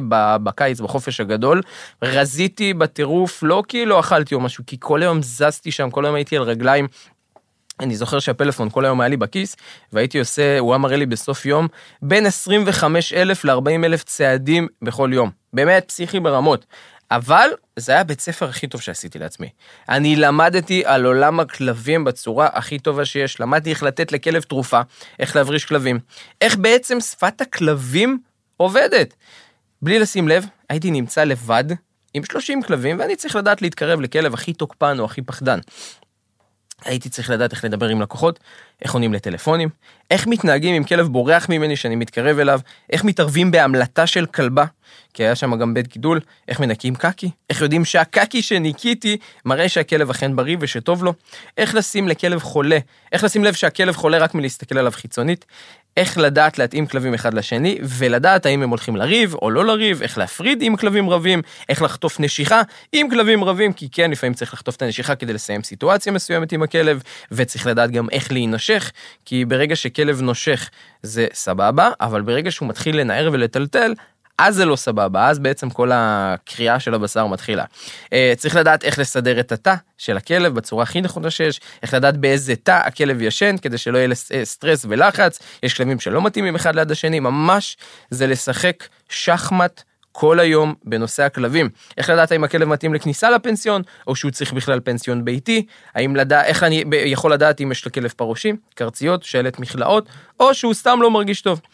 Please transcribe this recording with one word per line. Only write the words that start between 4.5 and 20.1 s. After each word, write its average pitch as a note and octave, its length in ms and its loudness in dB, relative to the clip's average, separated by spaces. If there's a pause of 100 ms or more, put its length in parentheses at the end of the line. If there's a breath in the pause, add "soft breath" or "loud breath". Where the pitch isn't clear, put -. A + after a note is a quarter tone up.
כי C3 120 -12
כל D3+ 220 0
היום E3 200 2
זזתי D3 500 -2
שם, C#3 180 -4
כל C#3 160 -2
היום D3 100 0
הייתי D3 220 -2
על C3+ 60 0
רגליים. B2 440 2 (920 soft breath)
אני B2+ 160 -2
זוכר A#2 240 -2
שהפלאפון C3+ 500 -2
כל C3+ 160 0
היום C3 160 2
היה A#2+ 60 4
לי C#3 100 0
בכיס, F#3+ 380 -4 (380 loud breath)
והייתי B2 260 0
עושה, C#3+ 400 2
הוא B2 140 2
היה C3 40 4
מראה C3+ 200 0
לי C#3+ 80 0
בסוף B2+ 400 -6
יום, D3 220 2 (340 loud breath)
בין F#3+ 240 2
עשרים G3+ 400 0
וחמש E3 480 0
אלף F#3 320 0
לארבעים C#3+ 380 2
אלף E3 200 0
צעדים C#3+ 640 0 (140)
בכל B2+ 320 -2
יום. A#2+ 180 2 (220)
באמת F3 340 4
פסיכי F3 320 -6
ברמות. C#3+ 460 2 (460 loud breath)
אבל D3 380 4 (260)
זה A2+ 160 -4
היה D#3+ 120 6
בית D3+ 180 -8
ספר E3 280 -6
הכי C3 180 -8
טוב A#2+ 140 -10
שעשיתי E2 380 -12
לעצמי. D#2+ 300 -12 (400 soft breath)
אני D3 260 2